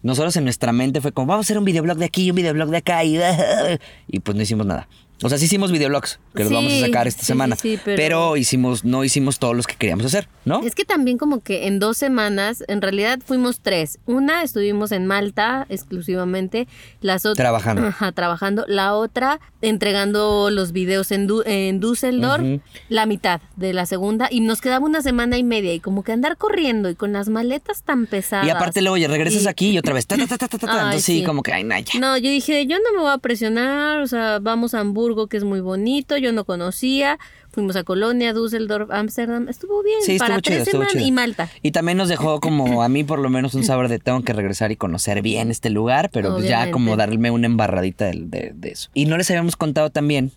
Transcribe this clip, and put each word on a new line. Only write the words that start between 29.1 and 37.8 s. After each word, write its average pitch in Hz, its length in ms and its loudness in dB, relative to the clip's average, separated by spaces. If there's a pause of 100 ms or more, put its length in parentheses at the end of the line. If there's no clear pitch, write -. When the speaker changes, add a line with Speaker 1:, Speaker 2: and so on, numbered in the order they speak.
Speaker 2:
Y 202 40 2
Speaker 1:
aquí 202 220 0
y 196 80 2
otra 160 160 0
vez, 127 140 0
ta, 214 100 0
ta, 269 80 2
ta, 240 140 -4
ta, 247 80 -2
ta, 226 100 -6
ta. 214 100 -4
Speaker 2:
Ay, 220 120 0
Speaker 1:
Entonces 202 240 0
sí, 170 160 2
Speaker 2:
sí. 180 60 0
Speaker 1:
como 147 180 0
que, - 100 -2
ay, 92 100 -2
no, 107 140 -2
ya. 226 220 -4
Speaker 2:
No, 262 180 2
yo 262 140 0
dije, 285 340 0
"Yo 320 140 0
no 453 180 2
me 330 60 0
voy 285 100 2
a 262 60 -2
presionar, 254 800 0
o 277 80 -2
sea, 226 340 0
vamos 226 320 0
a 226 60 -2
Hamburgo, 208 320 0 (160)
que 220 100 -6
es 202 60 -2
muy 196 160 -2
bonito, 226 580 -2
yo 254 140 0
no 214 140 -2
conocía". 262 760 -2 (320)
Fuimos 196 240 -2
a 180 80 -2